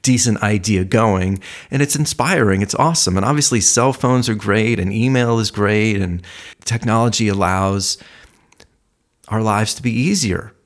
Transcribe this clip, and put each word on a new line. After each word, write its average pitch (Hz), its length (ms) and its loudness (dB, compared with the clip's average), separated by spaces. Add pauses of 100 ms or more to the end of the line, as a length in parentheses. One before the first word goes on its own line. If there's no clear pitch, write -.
decent 120 420 2
idea 104 420 0
going. 95 580 0 (280)
And 135 120 0
it's 143 120 0
inspiring. 127 680 0
It's 101 140 -2
awesome. 147 400 0
And 98 100 0
obviously, 135 340 0
cell 123 320 2
phones 127 380 0
are 110 40 0
great, 107 460 0
and 92 120 -2
email 120 460 2
is 110 120 -2
great, 107 500 0
and 87 220 -4 (420)
technology 113 640 0
allows 98 720 0 (1300)
our 110 140 -2
lives 107 320 0
to - 80 -14
be 123 100 -2
easier. 123 600 -2 (120)